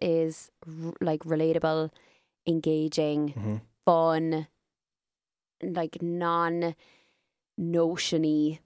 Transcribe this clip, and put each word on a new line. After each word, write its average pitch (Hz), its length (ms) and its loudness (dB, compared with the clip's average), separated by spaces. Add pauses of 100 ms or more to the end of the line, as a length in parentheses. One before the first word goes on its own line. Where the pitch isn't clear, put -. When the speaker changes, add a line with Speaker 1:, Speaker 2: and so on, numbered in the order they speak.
Speaker 1:
is 165 480 0 (160)
r-, 160 340 -8
like, 156 200 0
relatable, 160 720 0 (580)
engaging, 156 840 0
Speaker 2:
Mm-hmm. 107 220 -4 (300)
Speaker 1:
fun, 160 600 2 (1120)
like, 170 400 -6 (1600)
non-notiony 165 1080 0